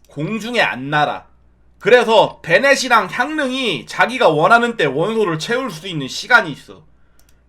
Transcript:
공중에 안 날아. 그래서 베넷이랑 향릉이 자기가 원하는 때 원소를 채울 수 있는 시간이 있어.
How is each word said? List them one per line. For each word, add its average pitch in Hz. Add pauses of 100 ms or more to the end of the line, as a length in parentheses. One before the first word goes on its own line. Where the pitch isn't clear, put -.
공중에 214
안 123
날아. 143 (520)
그래서 214
베넷이랑 240
향릉이 254
자기가 220
원하는 226
때 165
원소를 175
채울 240
수 160
있는 151
시간이 214
있어. - (640)